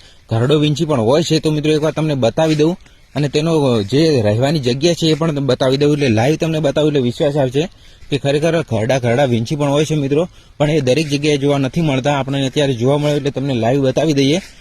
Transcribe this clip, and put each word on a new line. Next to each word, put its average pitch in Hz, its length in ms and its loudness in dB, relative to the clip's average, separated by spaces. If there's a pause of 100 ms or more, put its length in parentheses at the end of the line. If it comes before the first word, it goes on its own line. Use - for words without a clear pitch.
(300)
ઘરડો 120 300 2
વીંછી 151 260 0
પણ 147 160 0
હોય 135 220 2
છે. 156 160 0
તો 156 120 0
મિત્રો, 151 200 0
એકવાર 156 200 0
તમને 151 240 -2
બતાવી 151 400 0
દઉં 151 160 2 (420)
અને 143 140 -2
તેનો 151 240 0 (320)
જે 127 180 0 (200)
રહેવાની 123 380 0
જગ્યા 135 340 0
છે 165 140 -2
એ 156 80 2
પણ 147 300 -2
બતાવી 131 320 0
દઉં, 147 160 2
એટલે 143 160 0
લાઈવ 117 260 2
તમને 160 240 -2
બતાવું 151 320 0
એટલે 143 100 0
વિશ્વાસ 139 340 -2
આવશે 135 280 0 (440)
કે 147 100 -2
ખરેખર 147 440 0
ઘરડા, 120 380 -2
ઘરડા 123 260 0
વીંછી 120 340 -2
પણ 143 100 -2
હોય 147 160 0
છે 151 100 -4
મિત્રો, 143 280 0 (340)
પણ 147 120 0
એ 160 120 2
દરેક 135 260 0
જગ્યાએ 147 300 0
જોવા 139 220 0
નથી 135 220 -2
મળતા. 143 340 0
આપણને 139 320 -2
અત્યારે 139 260 0
જોવા 127 240 0
મળે 147 180 0
એટલે 139 160 -2
તમને 135 220 -4
લાઈવ 123 300 0
બતાવી 139 300 0
દઈએ. 139 260 2 (220)